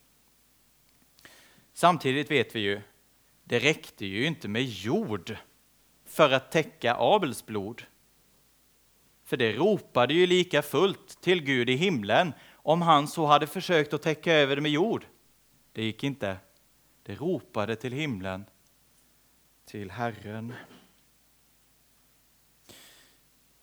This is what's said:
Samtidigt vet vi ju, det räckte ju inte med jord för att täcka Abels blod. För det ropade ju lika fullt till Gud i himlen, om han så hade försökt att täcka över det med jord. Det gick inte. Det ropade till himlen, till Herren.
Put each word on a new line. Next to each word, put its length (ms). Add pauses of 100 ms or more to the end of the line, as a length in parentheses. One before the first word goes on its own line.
(1700)
Samtidigt 580
vet 240
vi 60
ju, 200 (640)
det 140
räckte 480
ju 200
inte 220
med 160
jord 720 (680)
för 260
att 220
täcka 460
Abels 480
blod. 360 (1400)
För 120
det 160
ropade 640
ju 120
lika 360
fullt 580
till 220
Gud 280
i 60
himlen, 560 (200)
om 300
han 260
så 180
hade 200
försökt 460
att 100
täcka 320
över 220
det 60
med 80
jord. 360 (680)
Det 100
gick 220
inte. 320 (640)
Det 120
ropade 600
till 160
himlen, 520 (1200)
till 260
Herren. 640 (3000)